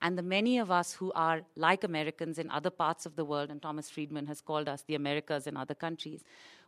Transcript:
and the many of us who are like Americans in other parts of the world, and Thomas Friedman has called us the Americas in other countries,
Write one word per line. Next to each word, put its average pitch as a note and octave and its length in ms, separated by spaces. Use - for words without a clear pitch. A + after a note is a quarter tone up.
and F3+ 160
the F3+ 60
many G#3 340
of G3+ 140
us F3 220
who F#3 180
are D#3+ 300
like E3 280
Americans D#3+ 560
in D#3+ 100
other D3+ 200
parts E3 360
of D#3+ 100
the D#3 100
world, D3 260
and D3 100
Thomas D3+ 280
Friedman D3 380
has D3 140
called D3+ 260
us C#3+ 160
the D#3 120
Americas C#3+ 500
in D3 120
other C3+ 180
countries, - 480